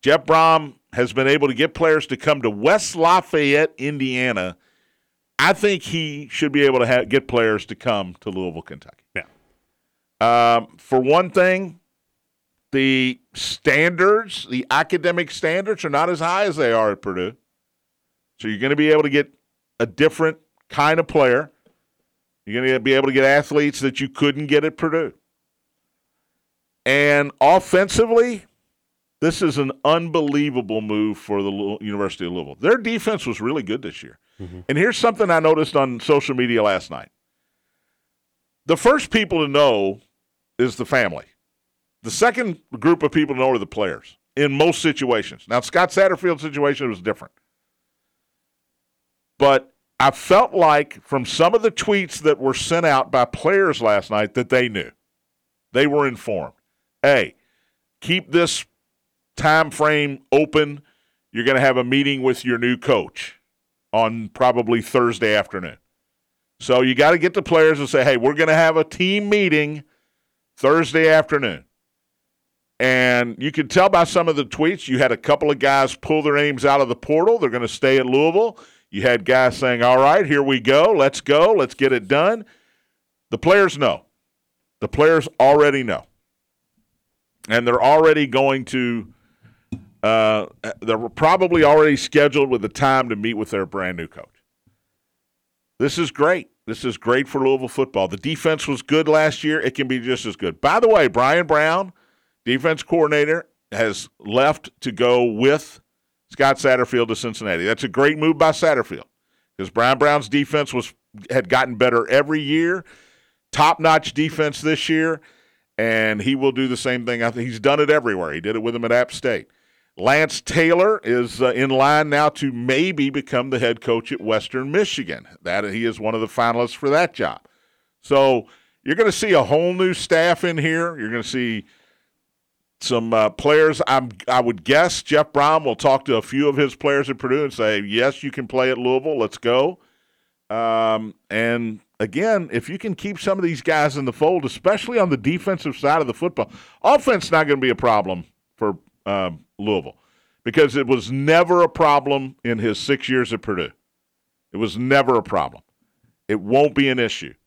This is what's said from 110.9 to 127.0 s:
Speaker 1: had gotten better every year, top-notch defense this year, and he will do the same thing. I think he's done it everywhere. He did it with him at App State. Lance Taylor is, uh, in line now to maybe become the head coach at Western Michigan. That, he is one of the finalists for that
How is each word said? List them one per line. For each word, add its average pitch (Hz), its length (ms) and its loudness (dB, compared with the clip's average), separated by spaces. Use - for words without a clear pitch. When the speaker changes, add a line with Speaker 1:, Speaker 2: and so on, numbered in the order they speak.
Speaker 1:
had 123 180 -2
gotten 127 260 0
better 120 340 0
every 143 320 0
year, 165 440 -2
top-notch 156 640 2
defense 151 460 -4
this 156 280 -2
year, 160 320 -2
and 110 460 0
he 131 120 -2
will 135 180 0
do 131 160 -2
the 123 80 -4
same 127 280 -4
thing. 117 180 -4
I 117 80 0
think 120 180 -8
he's 113 120 -10
done 139 200 2
it 147 100 2
everywhere. 104 420 0
He 80 80 -8
did 101 160 -4
it 110 60 -6
with 117 140 -4
him 117 80 -8
at 113 80 0
App 120 200 0
State. 113 360 -6
Lance 143 440 0
Taylor 175 600 2
is, 120 400 -2
uh, 127 100 2
in 127 160 -2
line 143 400 2
now 147 220 2
to 139 220 -6
maybe 135 580 -2
become 135 400 -4
the 127 80 -2
head 117 220 -2
coach 117 320 -2
at - 80 -8
Western 113 500 -4
Michigan. 139 560 -4
That, 95 220 -4
he 104 200 -6
is 113 160 -4
one 110 140 -4
of 110 60 -4
the 110 80 -4
finalists 117 480 -2
for 143 140 -4
that 160 220 0